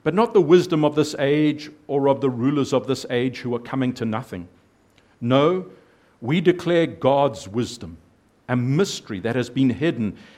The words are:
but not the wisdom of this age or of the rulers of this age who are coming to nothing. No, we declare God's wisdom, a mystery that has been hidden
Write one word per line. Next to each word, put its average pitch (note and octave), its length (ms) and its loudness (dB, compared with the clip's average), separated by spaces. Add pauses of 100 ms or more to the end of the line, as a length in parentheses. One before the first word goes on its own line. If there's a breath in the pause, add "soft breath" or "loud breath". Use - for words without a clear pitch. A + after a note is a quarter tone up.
but D#3 120 -2
not A3+ 180 2
the G3+ 80 6
wisdom E3+ 420 4
of D3 120 2
this D3+ 220 0
age D3 540 0 (160)
or C#3 220 2
of C3 100 2
the C3+ 100 0
rulers B2+ 440 0
of B2+ 140 0
this C3 220 -4
age B2+ 300 -2
who A#2+ 160 -6
are A#2 40 -2
coming B2+ 340 -2
to B2 100 -8
nothing. A2 460 -6 (720 soft breath)
No, D3+ 460 2 (520 loud breath)
we D3+ 220 -2
declare E3+ 460 2
God's C#3 600 0
wisdom, G2+ 500 -8 (520)
a B2 80 0
mystery B2+ 640 -2
that A2+ 160 -2
has A#2+ 120 -4
been C3+ 200 2
hidden A2+ 480 -4 (200 loud breath)